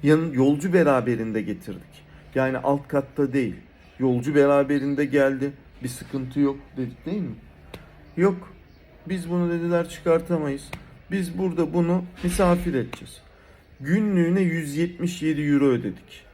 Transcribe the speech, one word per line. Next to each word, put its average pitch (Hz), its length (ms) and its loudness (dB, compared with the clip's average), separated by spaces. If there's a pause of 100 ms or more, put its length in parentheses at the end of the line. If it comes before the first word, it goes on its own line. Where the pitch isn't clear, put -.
Yan-, 156 300 4
yolcu 143 400 2
beraberinde 117 680 2
getirdik. 90 600 -12 (300)
Yani 131 240 0
alt 143 300 -2
katta 139 440 -2
değil. 120 220 -2 (440)
Yolcu 127 360 0
beraberinde 143 720 4
geldi. 139 480 0 (300)
"Bir 127 60 -8
sıkıntı 131 520 -8
yok," 139 160 2 (200)
dedik 127 300 -10
değil 190 160 -4
mi? 120 120 -8 (800)
"Yok. 180 360 0 (560)
Biz 175 220 -6
bunu," 175 220 0
dediler, 170 360 0
"çıkartamayız. 165 840 -2 (400)
Biz 175 280 -4
burada 165 360 -2
bunu 175 300 2 (200)
misafir 175 500 2
edeceğiz." - 480 -6 (580)
Günlüğüne 185 600 2
yüz 160 360 -2
yetmiş 175 460 -4
yedi 151 200 0
euro 143 220 4
ödedik. - 680 -2